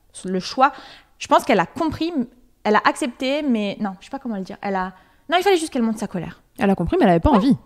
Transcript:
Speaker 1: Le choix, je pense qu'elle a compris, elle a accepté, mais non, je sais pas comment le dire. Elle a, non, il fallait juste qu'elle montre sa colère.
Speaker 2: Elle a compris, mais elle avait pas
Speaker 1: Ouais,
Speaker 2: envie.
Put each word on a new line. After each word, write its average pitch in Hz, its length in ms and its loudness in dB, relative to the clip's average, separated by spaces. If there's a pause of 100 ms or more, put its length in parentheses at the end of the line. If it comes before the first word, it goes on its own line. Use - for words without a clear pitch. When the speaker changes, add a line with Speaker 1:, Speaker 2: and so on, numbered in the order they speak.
(260)
Speaker 1:
Le 185 140 -4
choix, 262 320 0 (460)
je - 100 -14
pense 320 180 4
qu'elle 214 140 4
a 170 60 2
compris, 320 480 -4 (500)
elle 214 120 2
a - 100 2
accepté, 269 560 -2
mais 220 380 -2
non, 196 200 -6
je - 60 -20
sais - 60 -20
pas 277 80 -10
comment 226 180 -8
le 190 60 -6
dire. 190 180 -14
Elle 196 140 -4
a, 185 180 -6 (360)
non, 330 100 2
il 359 40 -2
fallait 381 140 4
juste 320 160 -6
qu'elle 254 80 -2
montre 226 180 -2
sa 208 80 -6
colère. 165 340 -10 (180)
Speaker 2:
Elle 196 100 2
a 196 60 4
compris, 175 240 -2
mais 311 60 6
elle 196 60 8
avait 170 80 6
pas 302 120 2
Speaker 1:
Ouais, 247 60 6
Speaker 2:
envie. 220 280 4